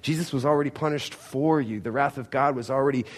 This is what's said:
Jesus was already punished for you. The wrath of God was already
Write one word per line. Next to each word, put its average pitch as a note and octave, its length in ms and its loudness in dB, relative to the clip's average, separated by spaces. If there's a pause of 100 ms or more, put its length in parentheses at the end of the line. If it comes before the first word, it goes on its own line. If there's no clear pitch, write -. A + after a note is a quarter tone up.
Jesus D#3+ 320 -2
was C3 120 -2
already D3 260 4
punished D3+ 420 -4
for D3+ 480 2
you. A2 200 -2
The A2+ 100 -6
wrath C#3 280 0
of A#2+ 120 -10
God C#3 240 2
was A#2+ 160 -4
already C3+ 340 2 (120)